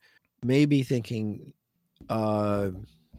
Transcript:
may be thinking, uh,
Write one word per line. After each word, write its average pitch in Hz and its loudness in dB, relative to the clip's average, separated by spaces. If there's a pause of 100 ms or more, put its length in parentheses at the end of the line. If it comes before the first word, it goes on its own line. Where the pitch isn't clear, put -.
(440)
may 139 4
be 143 2
thinking, 110 -4 (580)
uh, 104 2 (480)